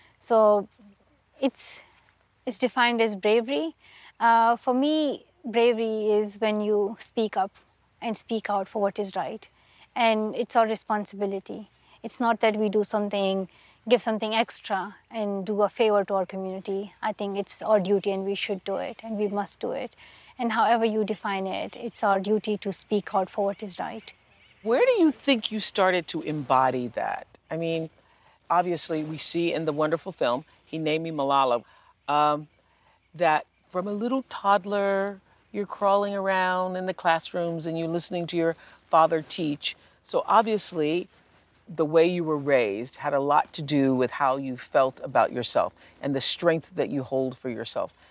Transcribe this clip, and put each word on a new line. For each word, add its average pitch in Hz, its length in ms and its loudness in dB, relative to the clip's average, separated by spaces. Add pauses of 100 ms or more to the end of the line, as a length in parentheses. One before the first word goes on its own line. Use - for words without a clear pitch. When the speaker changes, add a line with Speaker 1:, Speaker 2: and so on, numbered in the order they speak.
(180)
Speaker 1:
So 208 480 4 (720)
it's, - 440 -4 (640)
it's 247 100 -6
defined 240 460 2
as 220 120 2
bravery. 233 600 0 (440)
Uh, 233 380 4
for 254 160 -2
me, 294 540 0 (180)
bravery 220 680 2
is 208 280 0
when 214 220 0
you 208 360 0
speak - 380 -4
up 196 140 -2 (500)
and 220 160 -6
speak - 320 -6
out 202 200 -2
for 220 120 -6
what 196 180 0
is 196 160 -6
right. 185 320 -8 (480)
And 214 400 2
it's - 220 -2
our 226 100 6
responsibility. 202 1000 -6 (340)
It's - 160 -10
not 233 220 0
that 214 160 4
we 214 140 2
do 208 120 2
something, 196 640 0 (440)
give 247 100 6
something 220 340 -4
extra 208 600 -4 (140)
and 202 340 -4
do 208 180 -2
a 196 60 4
favor 208 360 2
to 202 100 -4
our 190 100 0
community. 190 800 -8
I 220 100 -4
think 202 240 -6
it's - 240 -6
our 214 200 4
duty 196 320 0
and 190 120 -4
we 196 120 -4
should - 280 -6
do 196 120 -4
it 180 260 -8
and 220 160 -8
we 208 100 0
must 202 320 -6
do 208 120 -4
it. - 220 -8 (440)
And 233 140 -2
however 226 340 4
you 214 180 2
define 196 420 -4
it, 190 300 -8
it's - 260 -10
our 196 180 4
duty 208 380 0
to 196 140 -6
speak - 420 -2
out 190 140 0
for 208 160 -4
what 202 180 -4
is 190 160 -12
right. 180 320 -10 (520)
Speaker 2:
Where 233 180 2
do 480 220 4
you 311 80 6
think - 420 0
you 214 80 -4
started 185 480 2
to 156 140 -6
embody 131 680 2
that? 107 380 -6 (240)
I 160 80 -4
mean, 165 320 -2 (600)
obviously 170 520 0
we 156 160 -8
see 170 340 -2
in 160 120 -2
the 156 80 0
wonderful 156 400 -2
film, 127 320 0 (220)
He 156 120 -10
Named 160 260 -2
Me 165 60 -6
Malala, 139 540 2 (420)
um, 151 420 2 (680)
that 156 320 2 (240)
from 185 180 -4
a 208 40 -4
little 233 360 -2
toddler, 196 880 0 (340)
you're 202 120 -4
crawling 202 500 2
around 185 600 0
in 185 80 -6
the 185 80 -2
classrooms 165 720 -2
and 165 140 -4
you're 165 100 -2
listening 170 380 -4
to 170 100 -6
your 165 200 2 (340)
father 160 360 4
teach. - 480 -4 (300)
So - 220 -2
obviously, 185 840 0 (680)
the 160 100 2
way 160 200 6
you 175 180 0
were 156 120 0
raised 127 600 0
had 143 180 -4
a 139 60 2
lot 143 340 2
to 160 80 -8
do 139 320 2
with 127 160 2
how 135 260 0
you 135 220 -6
felt 131 440 0
about 123 300 2
yourself 117 400 0 (300)
and 139 120 0
the 135 60 0
strength - 540 0
that 151 160 -2
you 139 120 -4
hold 131 360 -4
for 131 100 -8
yourself 110 460 -6 (160)